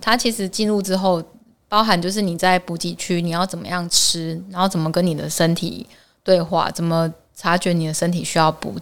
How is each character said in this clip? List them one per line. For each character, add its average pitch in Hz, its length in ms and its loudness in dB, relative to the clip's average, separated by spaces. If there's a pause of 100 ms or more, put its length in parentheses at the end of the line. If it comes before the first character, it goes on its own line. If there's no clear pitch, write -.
它 226 160 2
其 240 160 -2
实 202 160 -4
进 214 180 -2
入 208 140 2
之 190 160 -2
后， 185 260 2 (460)
包 214 160 2
含 190 160 2
就 175 100 -2
是 208 120 -2
你 175 140 0
在 185 220 4
补 175 180 -6
给 170 200 -6
区， 175 240 -2
你 170 100 -2
要 175 160 0
怎 180 100 -10
么 170 100 -10
样 175 220 -4
吃， 165 640 0
然 180 100 -6
后 190 60 4
怎 190 120 0
么 160 120 0
跟 175 160 2
你 165 80 0
的 147 140 -6
身 165 260 2
体 - 320 -6 (380)
对 185 180 4
话， 165 280 0
怎 170 120 -6
么 165 300 0 (240)
察 170 200 0
觉 180 160 0
你 165 140 2
的 156 80 -4
身 175 160 0
体 175 140 -2
需 - 140 -2
要 160 120 6
补 - 320 -8